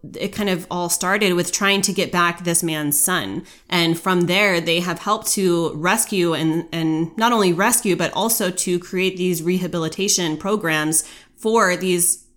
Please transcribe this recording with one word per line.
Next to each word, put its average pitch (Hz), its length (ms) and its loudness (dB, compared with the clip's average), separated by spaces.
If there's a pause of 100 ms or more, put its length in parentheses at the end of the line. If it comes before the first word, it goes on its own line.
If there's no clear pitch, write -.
(140)
it - 140 -6
kind 202 220 -4
of 180 200 -2
all 175 200 -2
started 190 420 0
with 175 180 0
trying 196 320 2
to 196 100 0
get 180 200 -2
back 175 320 0
this 170 180 0
man's 156 380 -2
son. 165 460 -2 (240)
And 165 280 2
from 180 240 2
there, 180 380 2
they 165 200 0
have 175 180 -4
helped 220 300 -2
to 170 460 2
rescue 170 600 0
and, 160 380 0
and 165 440 -2
not 226 160 2
only 196 220 4
rescue, 202 420 2
but 165 160 -2
also 208 380 0
to 180 280 -2
create 185 380 -2
these 180 260 0
rehabilitation 175 920 0
programs 160 720 0 (260)
for 214 420 2
these 175 500 -2 (100)